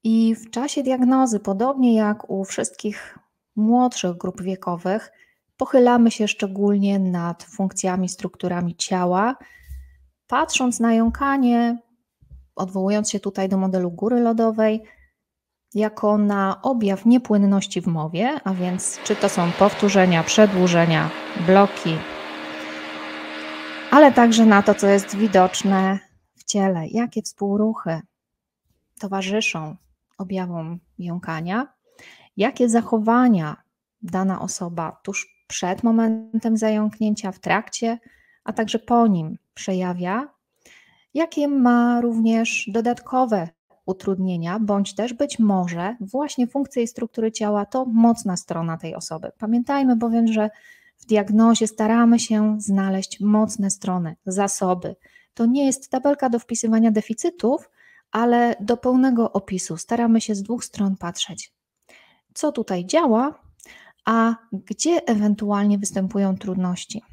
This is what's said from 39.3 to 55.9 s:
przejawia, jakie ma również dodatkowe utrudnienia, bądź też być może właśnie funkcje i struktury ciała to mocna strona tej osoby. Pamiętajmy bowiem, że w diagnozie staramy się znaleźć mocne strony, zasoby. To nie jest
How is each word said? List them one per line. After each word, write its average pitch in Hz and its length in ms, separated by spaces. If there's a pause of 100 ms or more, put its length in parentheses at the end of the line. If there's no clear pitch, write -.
przejawia, 185 720 (880)
jakie 302 340
ma 240 520
również 226 720
dodatkowe 233 760 (380)
utrudnienia, 185 720
bądź 202 360
też 240 180
być 285 260
może 190 640
właśnie 247 460
funkcje 262 360
i 233 40
struktury 220 460
ciała 208 340
to 262 180
mocna 226 520
strona 165 400
tej 160 180
osoby. - 440
Pamiętajmy 247 580
bowiem, 226 360
że 214 180 (460)
w - 100
diagnozie 220 600
staramy 233 520
się 214 400
znaleźć 190 600
mocne 208 500
strony, 175 460 (100)
zasoby. 185 720 (380)
To 233 120
nie 269 200
jest 262 240